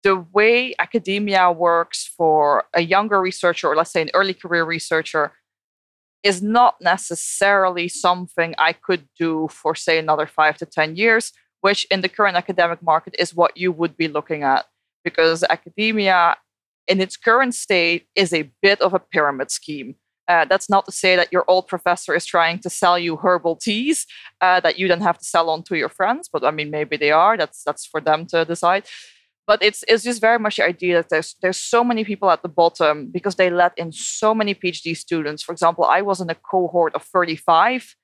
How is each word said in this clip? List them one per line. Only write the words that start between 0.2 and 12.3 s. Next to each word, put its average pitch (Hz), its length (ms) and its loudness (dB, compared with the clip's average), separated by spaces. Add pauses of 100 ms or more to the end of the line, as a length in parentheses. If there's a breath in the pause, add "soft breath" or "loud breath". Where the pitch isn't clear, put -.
way 233 460 2
academia 190 720 0
works 170 640 0
for 151 560 2
a 170 80 0
younger 196 400 0
researcher, 180 480 -2
or 147 80 0
let's 156 140 0
say 170 100 -2
an 156 140 -4
early 190 180 0
career 170 320 -2
researcher, 160 680 -4 (880)
is 190 180 0
not 226 400 2
necessarily 185 1040 0
something 175 720 -2
I 160 160 2
could 165 340 -4 (120)
do 160 320 -2
for, - 240 -4
say, 160 240 -2
another 156 280 -2
five 156 300 0
to - 80 -12
ten 160 320 -4
years, 226 380 0 (260)
which 196 300 0
in 190 100 0
the 185 80 -4
current 190 300 0